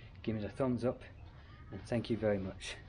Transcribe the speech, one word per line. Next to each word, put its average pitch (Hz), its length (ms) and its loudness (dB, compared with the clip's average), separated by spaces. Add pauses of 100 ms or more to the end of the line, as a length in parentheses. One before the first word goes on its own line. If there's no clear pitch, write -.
(220)
give 110 120 2
me 110 80 0
the 101 80 -2
thumbs 123 340 4
up, 127 160 2 (680)
and - 160 -8
thank 117 240 2
you 110 80 4
very 104 200 6
much. - 380 -4 (120)